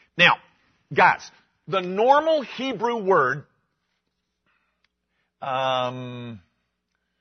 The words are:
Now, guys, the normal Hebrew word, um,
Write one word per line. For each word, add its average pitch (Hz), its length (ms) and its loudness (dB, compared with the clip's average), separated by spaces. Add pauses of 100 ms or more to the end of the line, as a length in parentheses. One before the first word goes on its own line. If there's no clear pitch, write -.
(160)
Now, 170 200 4 (560)
guys, 165 360 2 (400)
the 190 120 -2
normal 269 600 2
Hebrew 240 540 -6
word, 151 480 0 (2000)
um, 127 1000 -6 (800)